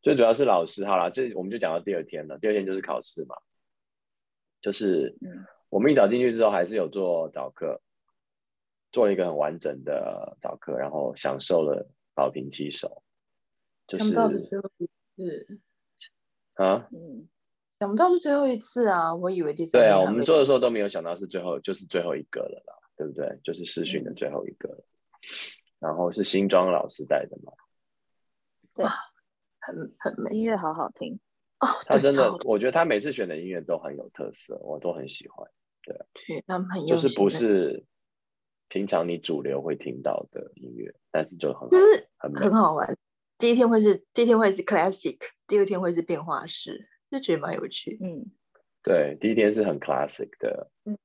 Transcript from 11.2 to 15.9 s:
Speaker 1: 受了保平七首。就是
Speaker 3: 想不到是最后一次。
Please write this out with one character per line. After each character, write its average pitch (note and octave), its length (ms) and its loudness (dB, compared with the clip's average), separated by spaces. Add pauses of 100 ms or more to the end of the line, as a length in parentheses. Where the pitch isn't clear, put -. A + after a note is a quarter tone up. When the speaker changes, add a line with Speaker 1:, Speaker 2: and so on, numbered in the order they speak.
Speaker 1:
受 E2+ 220 2
了 C#2+ 280 -2 (240)
保 C2+ 160 2
平 C2+ 200 -10
七 C#2+ 200 -8
首。 - 320 -10 (840)
就 F#3+ 100 -8
是 G#3+ 60 -2
Speaker 3:
想 G#3+ 60 2
不 G#3+ 60 0
到 A3 140 4
是 F#3+ 100 -4
最 G3 200 -8
后 G3 160 -10
一 F3 100 -8 (300)
次。 F#3 440 -12 (920)